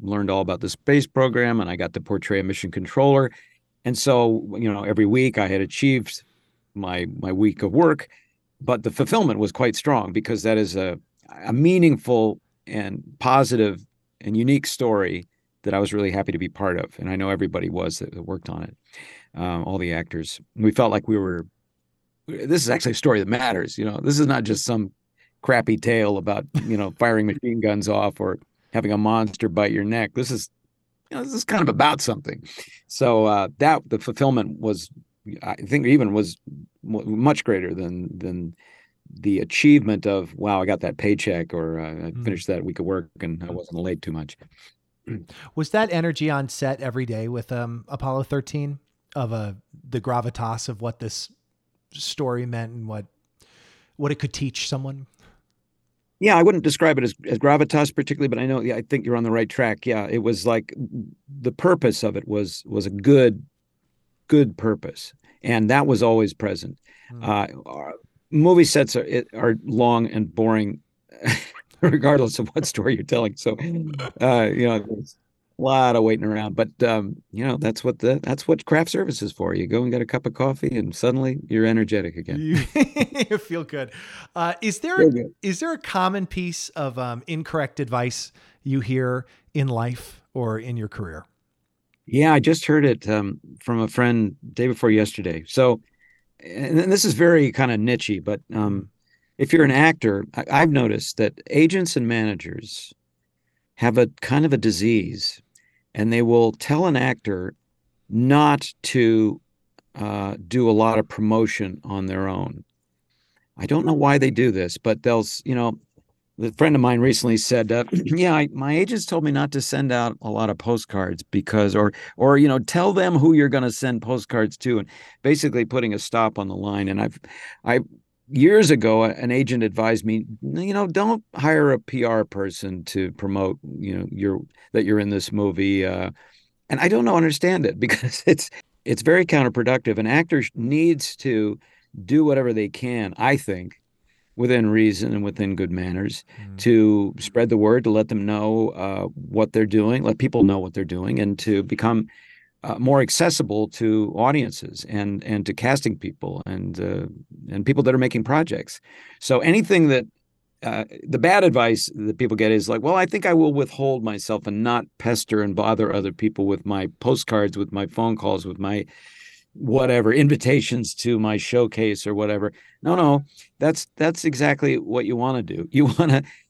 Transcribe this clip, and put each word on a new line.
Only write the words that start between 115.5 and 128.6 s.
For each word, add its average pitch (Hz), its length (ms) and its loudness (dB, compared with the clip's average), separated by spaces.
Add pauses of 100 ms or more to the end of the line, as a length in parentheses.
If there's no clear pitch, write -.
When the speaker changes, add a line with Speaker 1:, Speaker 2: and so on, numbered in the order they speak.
Speaker 1:
know, 117 240 -2 (600)
a 113 120 -6
friend 151 240 4
of 131 60 4
mine 123 180 4
recently 120 380 2
said, 110 340 0
uh, 120 160 0
<clears throat> - 40 -12
"Yeah, 175 440 2
I, 151 180 2
my 139 220 -2
agents 196 320 -2
told 165 160 -2
me 147 80 0
not 139 220 0
to 139 80 -2
send 139 300 -2
out 120 300 0
a 113 80 -8
lot 107 220 -2
of 104 80 -4
postcards 98 640 -4
because, 101 520 0
or, 104 180 2 (220)
or, 139 220 6
you 147 100 8
know, 131 120 2
tell 175 340 0
them 180 240 2
who 160 160 6
you're 143 160 6
gonna 127 220 0
send 120 320 -4
postcards 113 540 -2
to," 123 220 0
and 95 80 -8 (360)
basically 139 420 2
putting 117 300 -2
a 98 40 -4
stop 113 380 -2
on 98 100 -4
the 95 80 -8
line. 101 340 -4
And 98 120 -2
I've, 110 180 -4 (460)
I, 120 140 2 (500)
years 160 400 6